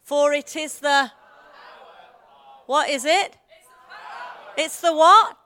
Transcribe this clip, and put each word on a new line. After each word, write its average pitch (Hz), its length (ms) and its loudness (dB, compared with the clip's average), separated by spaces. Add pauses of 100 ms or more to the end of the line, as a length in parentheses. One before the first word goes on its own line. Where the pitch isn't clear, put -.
for 294 300 0
it 294 240 -8
is 311 240 -10
the," 277 320 0 (1500)
what 285 240 -2
is 269 140 -6
it? 339 320 -2 (1200)
It's 311 240 -6
the 339 140 0
what? 359 420 6 (100)